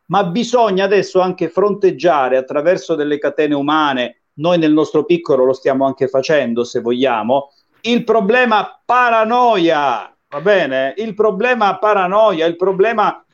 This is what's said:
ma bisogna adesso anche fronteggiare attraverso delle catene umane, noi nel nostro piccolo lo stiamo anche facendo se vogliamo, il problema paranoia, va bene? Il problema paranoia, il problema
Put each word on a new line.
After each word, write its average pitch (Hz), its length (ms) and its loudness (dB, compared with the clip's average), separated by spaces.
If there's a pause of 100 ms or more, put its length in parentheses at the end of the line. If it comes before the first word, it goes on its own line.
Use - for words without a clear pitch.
ma 196 160 0
bisogna 214 600 0
adesso 190 340 0
anche 180 280 -2
fronteggiare 165 920 0
attraverso 156 580 -2
delle 147 240 -2
catene 147 340 -2
umane, 143 680 -2 (160)
noi 175 200 0
nel 156 160 2
nostro 151 320 0
piccolo 156 400 2
lo 131 80 2
stiamo 135 320 0
anche 131 220 -2
facendo 127 560 0
se 120 180 -6
vogliamo, 123 720 -2 (280)
il 233 220 -2
problema 220 800 0
paranoia, 220 1300 0 (160)
va 143 140 -10
bene? 135 560 0
Il 214 160 -6
problema 214 640 0
paranoia, 196 680 0
il 170 80 -2
problema 196 680 -2 (100)